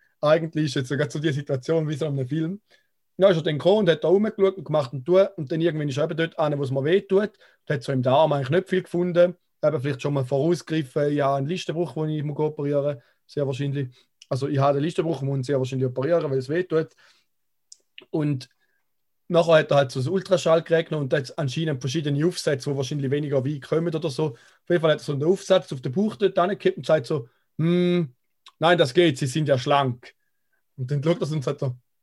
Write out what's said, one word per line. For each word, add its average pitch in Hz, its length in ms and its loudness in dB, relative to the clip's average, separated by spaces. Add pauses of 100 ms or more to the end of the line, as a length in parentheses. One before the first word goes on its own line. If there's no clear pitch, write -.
(200)
eigentlich 156 460 2
ist 131 80 -4
jetzt 139 140 -2
so, 143 80 -2
gerade 135 140 0
so 156 80 -6
die 151 140 0
Situation 147 560 -2
wie 151 80 -4
so 160 100 -4
in 147 60 -4
einem 131 160 -4
Film. 160 320 -4 (560)
Ja, 185 140 6
ist 170 60 4
er 160 60 -2
dann 160 160 -2
gekommen 185 200 4
und 196 120 4
hat 156 140 0
da 160 40 2
rumgeschaut 196 500 2
und 151 60 -14
gemacht 151 280 -2
und 131 120 -10
tun. 185 220 6 (100)
Und 147 140 -8
dann 165 100 -2
irgendwann 156 280 0
ist 131 100 -4
er 147 60 0
eben 160 120 -4
dort 165 220 -4
an, 151 200 0
wo 143 60 -4
es 123 80 -4
mir 135 120 -2
weh 175 160 2
tut. 196 300 0 (380)
Und 151 60 -2
hat 127 100 -4
so 143 80 -4
im 131 100 0
Darm 147 300 4
eigentlich 135 180 -2
nicht 185 180 0
viel 185 140 0
gefunden. 175 540 2 (260)
Eben 151 180 0
vielleicht 131 220 -4
schon 147 120 -2
mal 135 100 0
vorausgegriffen, 147 880 0
ja, 139 240 2
einen 139 100 -2
Listenbruch, 170 480 -4
den 156 140 -4
ich 151 160 -4
muss 147 140 -6
operieren 147 580 -2
muss, - 80 -20 (220)
sehr 143 200 -4
wahrscheinlich. 139 420 -4 (400)
Also 139 200 -4
ich 147 100 0
habe 139 200 4
einen 143 60 0
Listenbruch 165 380 -2
und 135 60 -4
muss 139 100 -2
ihn 131 60 -4
sehr 139 140 0
wahrscheinlich 131 300 -2
operieren, 151 420 0
weil 131 80 0
es 127 100 -4
weh 170 160 -2
tut. 160 240 -2 (1200)
Und 147 380 -2 (800)
nachher 165 300 6
hat 151 120 2
er 143 60 6
halt 139 160 4
so 135 80 -4
ein 127 80 -2
Ultraschallgerät 170 800 2
genommen 151 160 -2
und 131 100 0
hat 139 240 -4
anscheinend 151 420 -4
verschiedene 147 460 -2
Aufsätze, 151 440 -2
die 135 60 -2
wahrscheinlich 139 360 -4
weniger 143 320 0
weit 143 180 -6
kommen 165 320 -2
oder 160 160 -4
so. 156 200 -2
Auf 156 80 -14 (300)
jeden 175 120 2
Fall 156 120 4
hat 147 80 0
er - 40 -16
so 151 80 -4
einen 139 120 -4
Aufsatz 185 480 2
auf 135 100 -10
den 139 100 -6
Bauch 208 240 -2
dort 190 200 0
angekippt 185 420 0
und 139 80 -10
sagt 156 200 2
so, 151 220 -4 (300)
„Hm, 175 540 0 (460)
nein, 170 180 4
das 147 160 2
geht, 165 260 4
Sie 151 80 -2
sind 147 220 -2
ja 139 80 4
schlank.“ 139 580 0 (640)
Und 131 140 -10
dann 143 120 -2
schaut 170 180 0
er 160 60 -2
so 151 100 -4
und 135 80 -4
sagt 143 160 -6
so, 131 140 -4 (280)